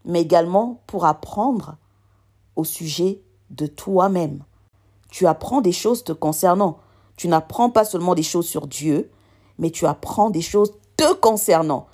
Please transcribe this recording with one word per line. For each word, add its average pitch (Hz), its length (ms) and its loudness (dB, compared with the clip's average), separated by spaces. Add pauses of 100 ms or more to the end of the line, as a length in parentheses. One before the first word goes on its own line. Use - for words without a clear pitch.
mais 170 180 -2
également 180 640 2
pour 175 200 -4
apprendre 170 720 -2 (800)
au 160 80 -2
sujet 170 560 -4 (280)
de 139 160 -8
toi-même. 180 800 0 (680)
Tu - 160 0
apprends 165 360 0
des 185 100 2
choses 240 320 -2
te 165 80 -8
concernant. 175 680 0 (360)
Tu 170 140 -4
n'apprends 165 400 2
pas 220 160 4
seulement 180 280 -2
des 180 100 0
choses 170 240 -2
sur 147 200 -8
Dieu, 147 420 -2 (480)
mais 165 140 -2
tu - 140 -2
apprends 208 440 0
des 165 120 -2
choses 208 320 0 (240)
te 320 160 4
concernant. 165 800 0